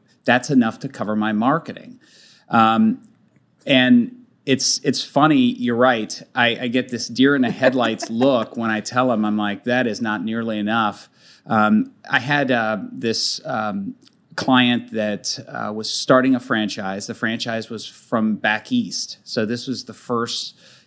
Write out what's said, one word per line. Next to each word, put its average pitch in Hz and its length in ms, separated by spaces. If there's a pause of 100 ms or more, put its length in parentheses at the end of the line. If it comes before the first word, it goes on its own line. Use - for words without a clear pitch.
(240)
that's 123 260
enough 120 300
to - 100
cover 107 260
my 107 180
marketing." 120 640 (500)
Um, 113 520 (640)
and 127 560 (240)
it's, - 380
it's - 200
funny, 147 380
you're 120 340
right. 117 460 (140)
I, 120 120 (140)
I 127 60
get 123 220
this 120 180
deer 131 280
in 135 60
the 120 100
headlights 123 580
<laughs> 113 160
look 123 320
when 117 120
I 107 120
tell 127 260
them, 110 180
I'm 107 120
like, 101 260
"That 123 240
is 107 140
not 107 220
nearly 110 360
enough." 107 500 (360)
Um, 107 480 (160)
I 139 100
had, 139 320
uh, 110 280 (120)
this, 117 540
um, 107 500 (400)
client 123 560
that, 107 560
uh, 113 260
was 107 160
starting 131 460
a 120 40
franchise. 104 680
The 117 60
franchise 113 560
was - 180
from 110 480
back 107 360
east. - 520
So 113 220
this 120 220
was 120 180
the 110 80
first - 640 (320)